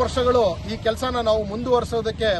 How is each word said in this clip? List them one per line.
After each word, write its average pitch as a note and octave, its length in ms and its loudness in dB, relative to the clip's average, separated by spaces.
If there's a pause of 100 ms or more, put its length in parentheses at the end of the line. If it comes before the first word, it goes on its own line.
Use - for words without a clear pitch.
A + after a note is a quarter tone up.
ವರ್ಷಗಳು B3 400 2 (280)
ಈ A3+ 40 -6 (120)
ಕೆಲಸನ A#3+ 420 -2
ನಾವು A3 120 2 (120)
ಮುಂದುವರಿಸೋದಕ್ಕೆ A3+ 840 0